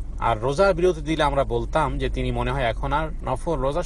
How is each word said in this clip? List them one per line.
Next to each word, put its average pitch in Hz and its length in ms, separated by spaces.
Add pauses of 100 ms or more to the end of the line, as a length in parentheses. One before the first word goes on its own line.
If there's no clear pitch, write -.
(280)
আর 117 80 (100)
রোজা 147 200 (120)
বিরতি 175 300
দিলে 156 220
আমরা 139 140 (100)
বলতাম 123 340 (120)
যে 127 160
তিনি 127 220
মনে 123 160
হয় 135 180
এখন 135 180 (100)
আর 160 60 (200)
নফল 131 300 (100)
রোজা 147 200